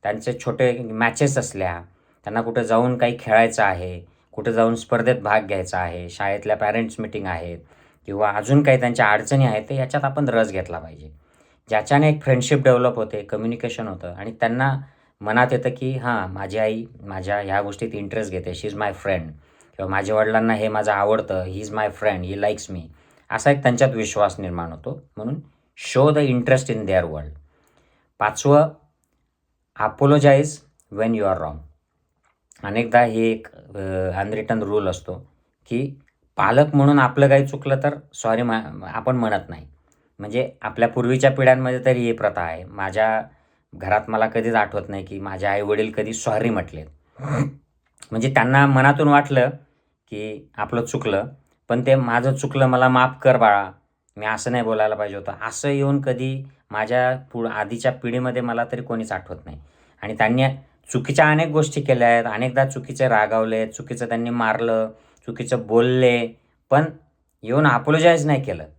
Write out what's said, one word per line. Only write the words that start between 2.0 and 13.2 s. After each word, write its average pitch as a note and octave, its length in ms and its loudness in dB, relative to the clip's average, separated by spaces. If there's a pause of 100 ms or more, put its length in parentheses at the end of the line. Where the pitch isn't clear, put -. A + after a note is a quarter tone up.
त्यांना G#2+ 180 -4
कुठं A#2 200 -2
जाऊन A#2 360 2
काही A#2+ 220 0
खेळायचं A2+ 440 2
आहे, F2+ 380 -4 (300)
कुठं A2 200 -6
जाऊन A2+ 240 2
स्पर्धेत A#2 400 0
भाग G#2+ 260 0
घ्यायचा F#2+ 380 -4
आहे, F2 300 -6
शाळेतल्या G2+ 480 -4
पॅरेंट्स A2 420 -2
मीटिंग G#2+ 260 -8
आहेत E2+ 340 -8 (460)
किंवा G2+ 260 0
अजून A2 320 2
काही C3 160 6
त्यांच्या A#2+ 300 2
अडचणी A#2+ 360 2
आहेत, A2 240 0
तर C#3 60 -6
याच्यात C3+ 300 -4
आपण C#3 240 -2
रस A2+ 220 2
घेतला F2+ 280 -8
पाहिजे. D2+ 320 -18 (580)
ज्याच्याने C#3+ 400 4
एक D3+ 120 0
फ्रेंडशिप C3+ 420 2
डेव्हलप B2 320 4
होते, G#2+ 260 -6